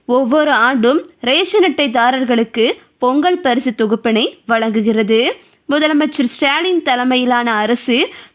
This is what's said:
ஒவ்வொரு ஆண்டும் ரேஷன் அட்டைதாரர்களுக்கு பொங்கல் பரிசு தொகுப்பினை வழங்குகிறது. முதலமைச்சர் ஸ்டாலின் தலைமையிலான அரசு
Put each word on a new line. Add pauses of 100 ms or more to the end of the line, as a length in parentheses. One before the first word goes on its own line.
ஒவ்வொரு
ஆண்டும் (140)
ரேஷன்
அட்டைதாரர்களுக்கு (260)
பொங்கல்
பரிசு
தொகுப்பினை (200)
வழங்குகிறது. (320)
முதலமைச்சர்
ஸ்டாலின்
தலைமையிலான
அரசு (260)